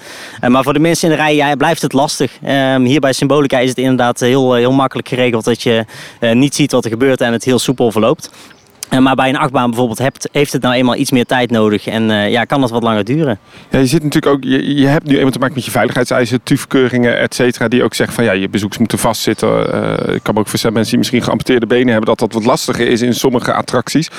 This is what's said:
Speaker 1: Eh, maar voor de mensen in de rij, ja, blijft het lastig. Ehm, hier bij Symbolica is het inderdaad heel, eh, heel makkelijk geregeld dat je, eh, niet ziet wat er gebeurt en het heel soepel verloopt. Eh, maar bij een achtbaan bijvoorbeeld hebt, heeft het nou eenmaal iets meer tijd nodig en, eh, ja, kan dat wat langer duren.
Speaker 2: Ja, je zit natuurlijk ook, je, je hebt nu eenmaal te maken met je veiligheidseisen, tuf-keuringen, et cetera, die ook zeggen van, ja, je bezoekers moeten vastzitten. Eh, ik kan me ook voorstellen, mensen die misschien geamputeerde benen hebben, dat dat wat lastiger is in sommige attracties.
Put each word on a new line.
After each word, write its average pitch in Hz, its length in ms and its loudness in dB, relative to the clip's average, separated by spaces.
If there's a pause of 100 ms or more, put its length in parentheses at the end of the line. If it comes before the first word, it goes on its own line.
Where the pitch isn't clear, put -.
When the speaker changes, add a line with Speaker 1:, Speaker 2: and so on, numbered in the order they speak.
(400)
Speaker 1:
Eh, 123 100 0
maar 131 140 2
voor 139 100 0
de 139 60 0
mensen 165 300 2
in 156 60 2
de 139 60 0
rij, 151 140 2
ja, 143 200 2
blijft 156 260 0
het 143 120 -2
lastig. 139 500 -2
Ehm, 135 380 0
hier 131 180 2
bij 135 140 2
Symbolica 139 460 2
is 127 100 0
het 127 80 -6
inderdaad 123 420 0
heel, 123 220 2
eh, 127 180 2
heel 123 120 2
makkelijk 131 360 -2
geregeld 123 360 -2
dat 120 180 0
je, 113 240 0 (340)
eh, 117 120 0
niet 135 240 2
ziet 147 160 0
wat 160 120 2
er 117 80 -6
gebeurt 127 300 0
en 120 100 0
het 117 120 -2
heel 127 160 2
soepel 123 320 0
verloopt. 110 380 0 (600)
Eh, 131 100 0
maar 131 160 2
bij 131 140 2
een 139 80 -2
achtbaan 131 320 0
bijvoorbeeld 117 300 -2
hebt, - 320 -4
heeft - 220 0
het 139 80 -4
nou 127 120 0
eenmaal 123 220 2
iets - 160 -4
meer 120 140 2
tijd 123 260 0
nodig 107 360 2
en, 113 240 -2
eh, 104 180 0
ja, 113 140 0
kan 139 180 0
dat 127 80 0
wat 113 140 -4
langer 110 200 0
duren. 131 360 -2 (300)
Speaker 2:
Ja, 127 100 0
je 135 60 4
zit 147 180 0
natuurlijk 143 320 0
ook, 135 80 -4
je, 131 320 0
je 139 120 4
hebt 151 200 0
nu 139 80 2
eenmaal 139 160 2
te 123 80 -2
maken 127 160 -2
met 120 100 -6
je 113 60 -10
veiligheidseisen, 120 720 0
tuf-keuringen, 123 760 0
et 127 160 -2
cetera, 123 320 0
die 120 160 2
ook 113 100 -2
zeggen - 220 -2
van, 123 80 0
ja, 110 80 2
je 95 180 -2
bezoekers 101 300 -4
moeten 107 200 0
vastzitten. 110 760 0
Eh, 107 420 -2
ik - 80 -4
kan - 100 -2
me 107 60 0
ook 104 80 0
voorstellen, 113 280 -2
mensen 110 160 0
die 120 80 2
misschien 117 240 0
geamputeerde - 420 0
benen 127 220 2
hebben, 110 180 2
dat 117 140 0
dat 107 140 -2
wat 110 120 -2
lastiger 120 420 0
is 120 140 2
in 123 120 2
sommige 123 400 0
attracties. 123 640 -2